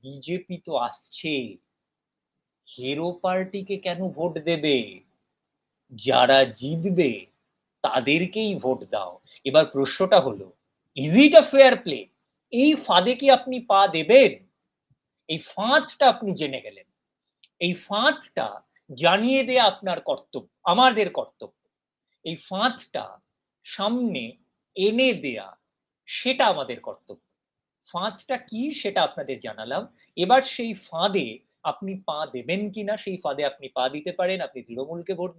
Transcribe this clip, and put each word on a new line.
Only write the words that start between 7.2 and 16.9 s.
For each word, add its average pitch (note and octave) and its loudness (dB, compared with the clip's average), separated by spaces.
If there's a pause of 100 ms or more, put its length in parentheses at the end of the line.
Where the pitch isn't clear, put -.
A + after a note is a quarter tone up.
তাদেরকেই E3+ -2 (120)
ভোট B2+ -2 (140)
দাও। F#2+ -6 (380)
এবার D3+ 6
প্রশ্নটা F#3 2
হলো, G2 -8 (500)
is D3 -2 (120)
it D4 6
a - 6
fair C4+ 8 (120)
play? B2+ -8 (480)
এই C4+ 4 (140)
ফাঁদে F#3 2
কি C#4 -2 (100)
আপনি B3+ -8 (140)
পা G3 6 (160)
দেবেন? A3+ 6 (1000)
এই D#3+ -6 (120)
ফাঁদটা C4+ 0
আপনি G#3 -8 (100)
জেনে C3+ -6
গেলেন, G2 -20 (760)